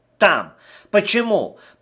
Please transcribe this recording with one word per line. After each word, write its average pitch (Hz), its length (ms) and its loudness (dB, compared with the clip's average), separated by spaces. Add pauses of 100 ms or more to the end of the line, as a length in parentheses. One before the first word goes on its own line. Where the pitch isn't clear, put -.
(200)
там. 127 340 0 (360)
Почему? 208 720 -2 (220)